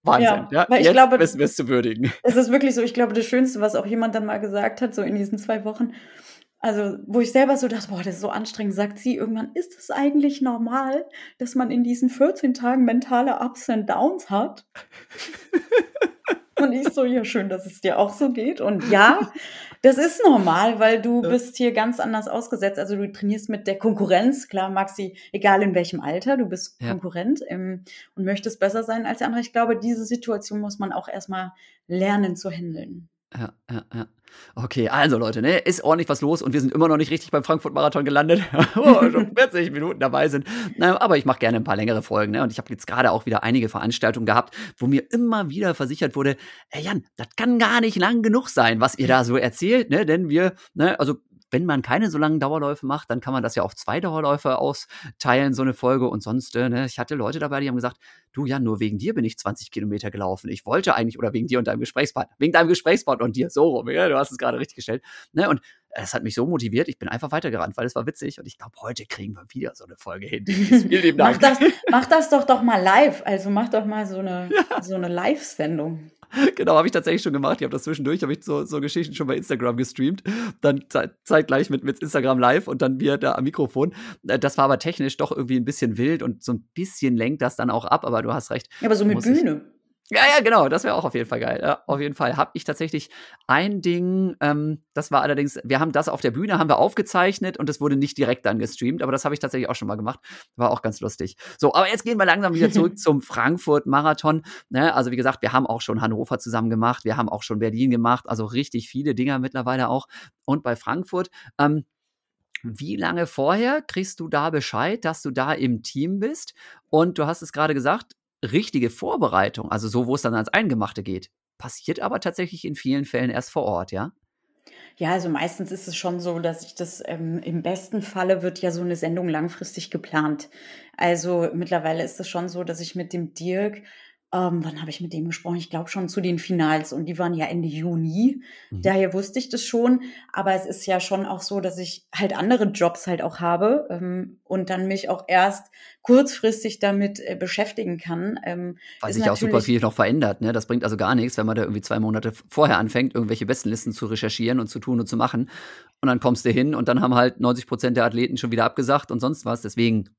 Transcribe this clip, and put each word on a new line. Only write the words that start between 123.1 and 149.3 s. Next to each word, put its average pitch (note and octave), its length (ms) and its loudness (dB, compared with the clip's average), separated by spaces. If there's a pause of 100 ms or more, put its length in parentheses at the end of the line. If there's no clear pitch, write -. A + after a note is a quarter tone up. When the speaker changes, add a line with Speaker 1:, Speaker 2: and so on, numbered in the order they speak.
Speaker 1:
erst - 220 -6
vor D3 120 -4
Ort, F#2+ 280 -4
ja? G#2+ 220 -6 (800)
Speaker 2:
Ja, E3+ 160 -2
also F3+ 160 -2
meistens E3 460 -4
ist F#3 160 -10
es E3 80 -10
schon F3 240 -6
so, F3 180 -4
dass E3 260 -4
ich - 80 -20
das, - 320 -10
ähm, E3 340 -6
im E3 240 -6
besten F#3+ 380 -6
Falle F#3 400 0
wird F3+ 200 -6
ja F3+ 100 -2
so E3+ 80 -6
eine F3 160 -4
Sendung E3+ 320 -4
langfristig E3 640 -6
geplant. D3+ 580 -2 (460)
Also F3 580 0
mittlerweile E3 480 -2
ist - 200 -8
es F#3 80 -10
schon F3 180 -6
so, F3 160 -8
dass E3+ 160 -8
ich E3+ 160 -12
mit F3 160 -8
dem E3+ 220 -6
Dirk, G3 480 -4 (500)
ähm, F3 320 0
wann D3+ 160 -8
habe D#3 120 -10
ich E3 100 -12
mit E3+ 100 -8
dem E3 140 -6
gesprochen? F3 300 -6
Ich E3+ 160 -8
glaub E3+ 180 -8
schon F#3 180 -6
zu F#3 140 -6
den F3+ 160 -2
Finals D#3 560 -2
und D#3 140 -6
die E3+ 100 -8
waren F3 160 -2
ja D#3 140 -2
Ende E3 200 -4
Juni. E3+ 760 -2 (260)
Speaker 1:
Mhm. F#2+ 140 -8
Speaker 2:
Daher F#3+ 320 2
wusste G3 240 -4
ich B3+ 100 -10
das A#3 160 -6
schon. B3 360 2 (300)
Aber G3 220 0
es F#3+ 140 -2
ist - 180 -8
ja F#3 140 0
schon G3 260 -4
auch F#3+ 160 -8
so, G3+ 200 -6
dass F3 180 -6
ich - 340 -12
halt - 240 -2
andere G#3+ 280 2
Jobs F3 420 -2
halt F3 160 -4
auch - 160 -8
habe, F#3+ 500 0
ähm, F3+ 540 -8
und F#3 260 -6
dann F#3 180 -2
mich F#3+ 220 -2
auch F#3+ 180 -2
erst F#3+ 440 2 (320)
kurzfristig A#3 720 2
damit, G3+ 420 0
äh, - 160 -8
beschäftigen F#3 640 -4
kann. E3+ 480 -6
Ähm, F3+ 320 -8 (240)
Speaker 1:
Weil G#3+ 80 -6
Speaker 2:
ist G3 60 -4
Speaker 1:
sich A2 100 0
ja G2+ 60 4